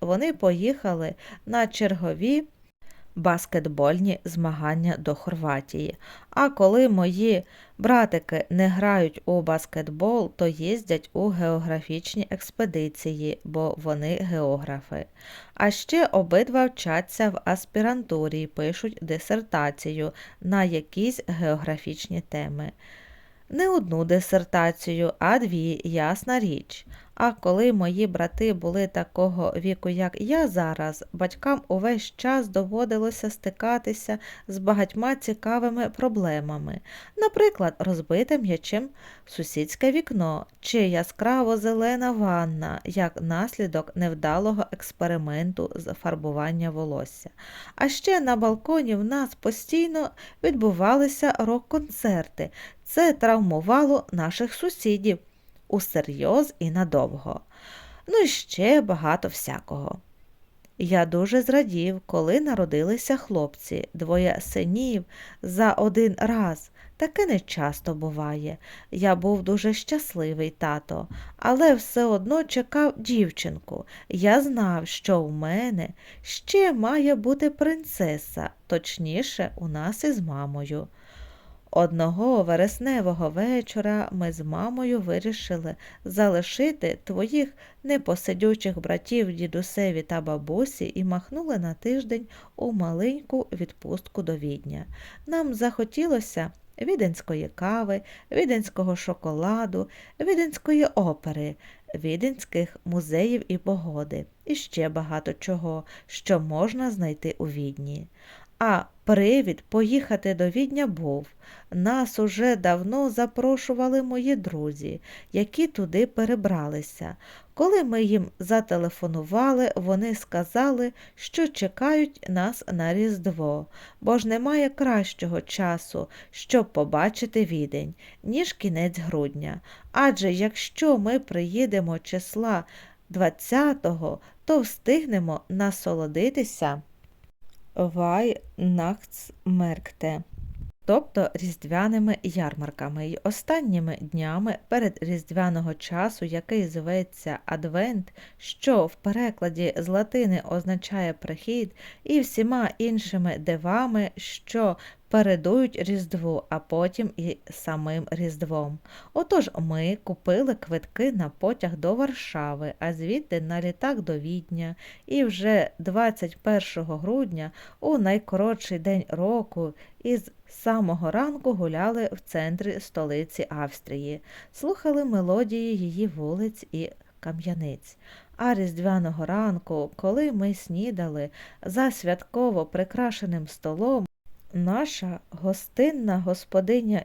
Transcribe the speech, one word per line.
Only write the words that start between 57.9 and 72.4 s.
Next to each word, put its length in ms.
Ну 100
і 100
ще 540
багато 460
всякого. 720
Я 280
дуже 360
зрадів, 640
коли 340
народилися 800
хлопці, 760
двоє 480
синів 640
за 320
один 440
раз. 540
Таке 280
не 140
часто 560
буває. 640
Я 240
був 280
дуже 300
щасливий, 760
тато, 580
але 360
все 320
одно 380